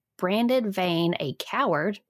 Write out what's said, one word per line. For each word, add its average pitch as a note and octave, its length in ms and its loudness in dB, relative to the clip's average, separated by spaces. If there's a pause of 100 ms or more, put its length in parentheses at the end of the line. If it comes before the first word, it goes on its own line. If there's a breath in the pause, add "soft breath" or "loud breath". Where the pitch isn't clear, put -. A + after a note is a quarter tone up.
(160)
branded A3 580 0
Vane E3+ 460 2
a C#3+ 140 -4
coward, G3+ 760 -2